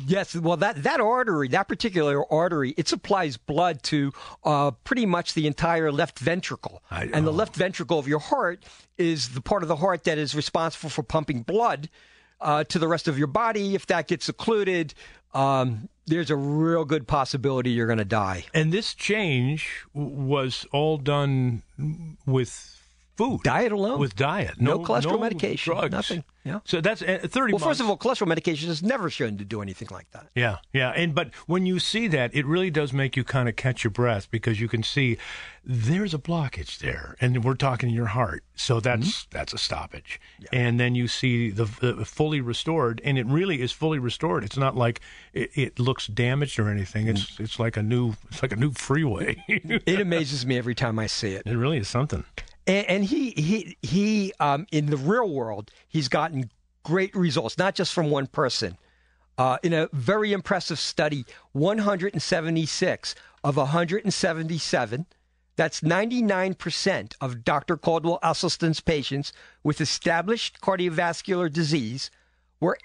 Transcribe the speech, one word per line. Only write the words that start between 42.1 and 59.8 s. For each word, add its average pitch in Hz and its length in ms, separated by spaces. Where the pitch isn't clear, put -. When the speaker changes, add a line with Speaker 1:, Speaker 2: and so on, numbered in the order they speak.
Speaker 2:
restored, 120 640
and 139 140
it 120 80
really 151 360
is 127 100
fully 156 260
restored. 135 460
It's 101 140
not 135 200
like 120 240
it, - 220
it 131 240
looks 127 260
damaged 127 540
or 107 100
anything. 104 380
It's, 101 240
Speaker 1:
Mm. - 80
Speaker 2:
it's 110 200
like 113 180
a 107 60
new, 120 300
it's - 140
like 127 80
a 104 60
new 139 160
freeway. - 720
<laughs> - 0
Speaker 1:
It 196 520
amazes 156 460
me 131 100
every 120 200
time 113 240
I 110 80
see 101 240
it. 95 160
Speaker 2:
It 117 100
really 139 220
is 98 80
something. 120 360
Speaker 1:
And, 196 220
and 196 180
he, 262 260
he, 175 500
he, 202 600
um, 147 320
in 151 140
the 147 100
real 202 320
world, 110 420
he's 147 220
gotten 151 400
great 190 320
results, 151 420
not 185 180
just - 180
from 156 160
one 139 180
person. 117 500
Uh, 127 260
in 170 80
a 160 220